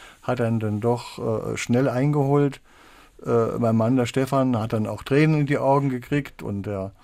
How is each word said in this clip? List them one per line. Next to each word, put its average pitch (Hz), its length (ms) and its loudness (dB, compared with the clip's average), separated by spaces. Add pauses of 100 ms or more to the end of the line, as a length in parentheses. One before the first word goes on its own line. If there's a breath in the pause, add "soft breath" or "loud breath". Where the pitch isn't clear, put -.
(220 loud breath)
hat 123 180 -2
einen 113 180 0
dann 107 220 -2
doch, 117 720 -2
äh, - 40 -6
schnell 123 300 0
eingeholt. 143 720 0 (640 loud breath)
Äh, 117 360 0
mein 113 160 2
Mann, 113 200 2
der 123 120 2
Stefan, 131 500 0
hat 110 160 -4
dann 107 140 -2
auch 107 160 -8
Tränen 151 380 4
in 147 40 0
die 139 140 0
Augen 139 300 2
gekriegt 131 520 -4
und 101 220 -6
der 98 300 -6 (100)